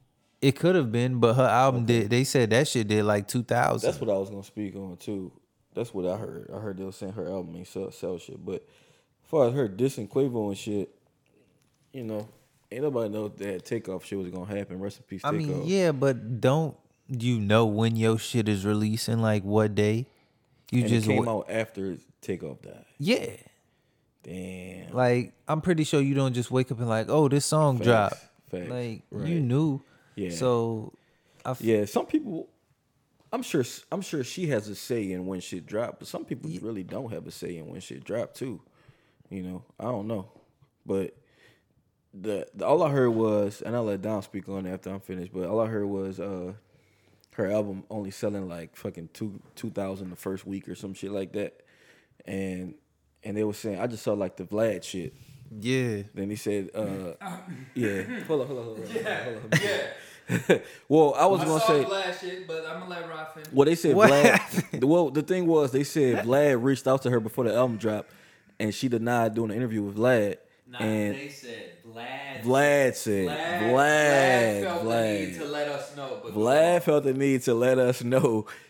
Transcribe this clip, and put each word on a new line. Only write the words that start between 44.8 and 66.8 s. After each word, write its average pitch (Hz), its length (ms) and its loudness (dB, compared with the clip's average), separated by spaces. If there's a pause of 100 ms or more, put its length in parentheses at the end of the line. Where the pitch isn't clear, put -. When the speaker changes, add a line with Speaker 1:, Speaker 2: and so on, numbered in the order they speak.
Speaker 2:
I'm 98 100 -8
finished, 92 320 -10
but 92 140 -6
all 107 140 0
I 110 60 0
heard 107 200 -4
was, 95 320 -6
uh, 92 360 -8 (800)
her 98 180 -2
album 101 400 -2
only 101 200 -8
selling, 98 380 -6
like, 85 280 -12
fucking 85 360 -12
two, 104 280 -10 (140)
two 113 160 -10
thousand 98 400 -6
the 85 60 -14
first 95 300 -8
week 98 220 -8
or 90 60 -10
some 98 200 -12
shit 98 160 -10
like 98 220 -6
that, 104 280 -8 (640)
and, 92 500 -8 (500)
and 104 120 -8
they 107 80 0
were 107 80 -2
saying, 101 280 -6
"I 120 80 -2
just 113 160 -10
saw, 110 100 0
like, 95 220 -4
the 92 80 -10
Vlad 104 400 -2
shit." - 280 -8 (480)
Speaker 1:
Yeah. 120 420 -2 (120)
Speaker 2:
Then 98 160 -6
he 104 60 -4
said, 101 380 -4
uh, 95 460 -6
Speaker 3:
<laughs> 175 540 -14
Speaker 2:
yeah. 101 280 -2 (240)
Hold 156 160 0
on, - 40 -4
hold 135 120 -8
on, 117 60 -10
hold 110 200 -10
on, 208 100 -12
Speaker 3:
Yeah, 214 300 -4
Speaker 2:
hold 117 120 -8 (180)
on. - 80 4
Speaker 3:
yeah. 196 240 -2 (420)
Speaker 2:
<laughs> - 600 0
Well, 151 260 6
I 151 120 4
was 185 140 4
Speaker 3:
I 156 40 -2
Speaker 2:
gonna 156 160 2
Speaker 3:
saw - 80 2
Speaker 2:
say 147 160 6
Speaker 3:
Vlad 185 360 -4
shit, 185 280 -10
but 160 180 -8
I'ma 180 220 -10
let 170 200 -10
Rod 156 260 -10
finish. 156 180 -14
Speaker 2:
Well, 139 140 6
they 165 100 6
said 160 180 4
Speaker 1:
What 202 160 10
Speaker 2:
Vlad. 143 120 8 (160)
Speaker 1:
happened? - 460 -2
Speaker 2:
Well, 160 260 6
the 147 120 0
thing 180 240 0
was, 151 240 4
they 135 140 2
said 127 400 2
Vlad 131 400 4
reached 135 240 2